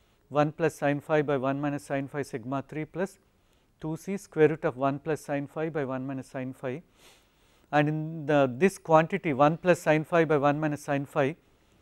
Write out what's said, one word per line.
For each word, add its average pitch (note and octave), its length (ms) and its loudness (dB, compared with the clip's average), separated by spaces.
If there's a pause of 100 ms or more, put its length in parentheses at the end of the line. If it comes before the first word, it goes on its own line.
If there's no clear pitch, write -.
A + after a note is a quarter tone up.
(280)
one D3 240 0
plus D#3+ 220 -2
sine C#3+ 260 -2
phi D3+ 220 0
by C#3+ 140 -2
one C3+ 220 -2
minus C#3+ 260 -6
sine C#3 240 -6
phi D3 120 -8
sigma C3 480 -8
three D#3 160 -8
plus F3 340 -8 (600)
two D#3 160 -6
C G3 220 -8
square D#3 300 4
root D#3 160 -4
of B2 120 -2
one C#3 220 -2
plus D3+ 240 -4
sine C#3+ 240 -6
phi D#3+ 240 -6
by D3+ 140 -4
one C3 220 -6
minus C3 200 -10
sine C3 260 -10
phi, C3+ 300 -10 (880)
and D3 180 4
in D#3 380 -6
the, C#3 320 4
this F#3+ 180 2
quantity E3 560 2
one D3 240 4
plus F3 240 2
sine D#3 240 2
phi E3 200 2
by D3+ 120 2
one C#3+ 240 2
minus D3 220 -4
sine C#3+ 240 -2
phi D3+ 300 -2 (460)